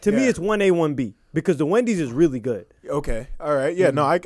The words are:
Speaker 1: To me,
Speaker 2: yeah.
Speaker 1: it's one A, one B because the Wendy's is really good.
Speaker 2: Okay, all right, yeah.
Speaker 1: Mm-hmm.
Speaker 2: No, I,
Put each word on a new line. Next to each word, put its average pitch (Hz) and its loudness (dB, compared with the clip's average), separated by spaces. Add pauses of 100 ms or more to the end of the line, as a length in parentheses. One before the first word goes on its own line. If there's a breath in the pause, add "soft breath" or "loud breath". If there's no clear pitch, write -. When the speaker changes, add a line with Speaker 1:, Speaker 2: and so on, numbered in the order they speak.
Speaker 1:
To 208 2
me, 233 2
Speaker 2:
yeah. 269 4
Speaker 1:
it's 185 -2
one 202 -2
A, 196 4
one 165 2
B 123 -6 (180)
because 160 0
the 151 0
Wendy's 220 0
is 135 -4
really 131 2
good. 107 -6 (220)
Speaker 2:
Okay, 127 -4 (120)
all 151 -2
right, 143 0
yeah. 180 4
Speaker 1:
Mm-hmm. 139 0
Speaker 2:
No, 147 2
I, 165 2